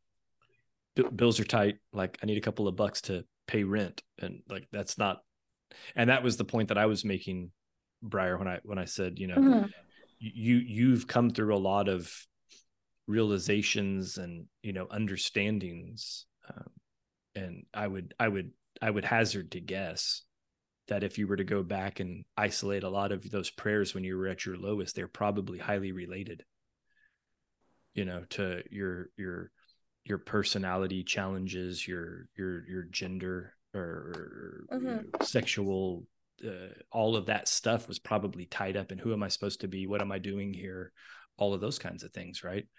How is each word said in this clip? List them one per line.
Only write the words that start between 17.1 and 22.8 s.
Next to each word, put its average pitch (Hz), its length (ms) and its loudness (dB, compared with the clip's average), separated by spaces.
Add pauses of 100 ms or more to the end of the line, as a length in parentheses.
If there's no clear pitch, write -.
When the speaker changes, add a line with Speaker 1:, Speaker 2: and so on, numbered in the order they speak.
Speaker 2:
and 92 380 -8
I 104 140 -2
would, 95 320 -6
I 113 80 4
would, 98 240 -2 (300)
I 113 80 2
would 101 160 2
hazard 104 460 2
to 90 80 -8
guess 92 640 -4 (640)
that 101 160 0
if 98 140 -2
you 104 100 2
were 98 100 2
to 98 60 2
go 98 200 2
back 95 360 -4
and 90 240 -6 (140)
isolate 101 460 0